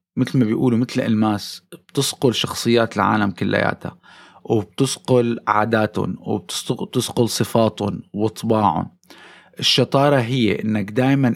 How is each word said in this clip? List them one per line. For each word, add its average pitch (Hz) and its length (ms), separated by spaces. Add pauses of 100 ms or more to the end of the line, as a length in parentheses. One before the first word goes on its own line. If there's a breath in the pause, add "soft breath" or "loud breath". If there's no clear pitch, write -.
(180)
مثل 127 220
ما 117 60
بيقولوا 113 320
مثل 123 240
ألماس، 107 600 (260)
بتسقل - 460
شخصيات - 640
العالم 104 360
كلياتها، - 640 (460 loud breath)
وبتسقل 117 1040
عاداتهم، 107 720
وبتسق-، 110 640
بتسقل 120 460
صفاتهم 107 720 (120)
وطباعهم. 104 840 (600 loud breath)
الشطارة 139 560
هي 117 460
إنك 107 300
دايمًا 127 440